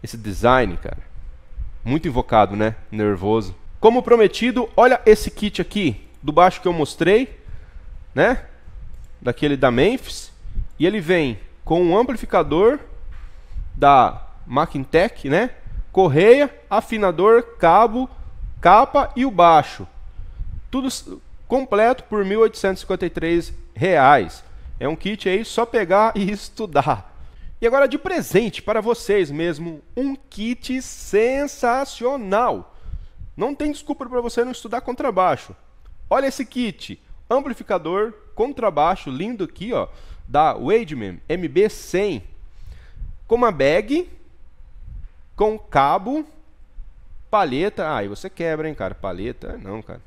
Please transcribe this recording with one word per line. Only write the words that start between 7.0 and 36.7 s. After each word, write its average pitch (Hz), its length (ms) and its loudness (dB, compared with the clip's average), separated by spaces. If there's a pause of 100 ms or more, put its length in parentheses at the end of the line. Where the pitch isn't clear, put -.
né? 202 320 2 (720)
Daquele 143 360 0
da 135 140 4
Memphis. 156 640 0 (460)
E 147 80 2
ele 208 140 0
vem 151 380 0 (260)
com 170 180 2
um 175 160 2
amplificador 220 800 2 (960)
da 131 520 4 (200)
Makintech, 151 800 -2
né? 190 220 2 (400)
Correia, 190 640 6 (140)
afinador, 208 760 2 (160)
cabo, 220 520 4 (500)
capa 247 560 6
e 240 80 0
o 277 60 0
baixo. 170 560 4 (840)
Tudo 262 180 -4
s-, - 300 -12 (300)
completo 240 560 2
por 208 220 -2
mil 208 140 0
oitocentos 208 400 2
e - 20 -16
cinquenta 190 240 -4
e 165 40 -4
três 165 440 -2 (200)
reais. 139 720 4 (340)
É 123 80 -6
um 151 100 -4
kit 196 320 -6
aí 190 160 0
só - 200 -2
pegar 220 500 2
e 202 140 -2
<laughs> 208 40 -2
estudar. 147 800 -4 (480)
E 226 60 -2
agora 269 200 4
de 269 100 -4
presente 277 640 -2
para 220 200 -2
vocês 208 500 0
mesmo, 160 500 -6 (160)
um 269 200 -4
kit 247 680 -8
sensacional. 240 1900 -2 (600)
Não 269 200 -4
tem 294 180 -4
desculpa 285 340 -8
pra 247 140 -4
você 233 240 -2
não 254 80 -6
estudar 233 300 -8
contrabaixo. 185 760 -2 (540)
Olha 269 160 2
esse 269 180 -4
kit, - 580 -8 (280)